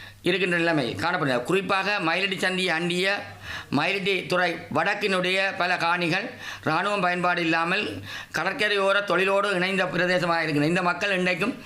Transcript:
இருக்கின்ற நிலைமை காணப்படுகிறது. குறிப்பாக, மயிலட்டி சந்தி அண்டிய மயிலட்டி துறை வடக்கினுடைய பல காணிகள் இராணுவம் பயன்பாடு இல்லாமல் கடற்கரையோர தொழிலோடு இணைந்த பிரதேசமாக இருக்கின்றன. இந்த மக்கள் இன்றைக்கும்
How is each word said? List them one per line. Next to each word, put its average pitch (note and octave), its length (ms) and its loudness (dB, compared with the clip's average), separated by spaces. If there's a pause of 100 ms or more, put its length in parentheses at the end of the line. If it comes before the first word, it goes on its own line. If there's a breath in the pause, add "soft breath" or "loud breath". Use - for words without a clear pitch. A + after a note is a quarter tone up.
(220 loud breath)
இருக்கின்ற F3+ 340 2
நிலைமை D#3 380 0
காணப்படுகிறது. C#3 520 0
குறிப்பாக, F#3+ 540 0
மயிலட்டி F#3 380 0
சந்தி F#3 300 0
அண்டிய F3 380 0 (640 loud breath)
மயிலட்டி F3+ 560 0
துறை F3 300 0 (180)
வடக்கினுடைய F#3+ 640 0 (180)
பல F3+ 200 0
காணிகள் F3 480 0 (400 loud breath)
இராணுவம் F#3+ 360 2
பயன்பாடு F3 400 2
இல்லாமல் E3 420 0 (500 loud breath)
கடற்கரையோர G3 720 2
தொழிலோடு G3 500 2
இணைந்த F#3 300 0
பிரதேசமாக F3 580 2
இருக்கின்றன. D3+ 300 2
இந்த F3+ 100 2
மக்கள் F3+ 340 0
இன்றைக்கும் F3+ 360 0 (140 loud breath)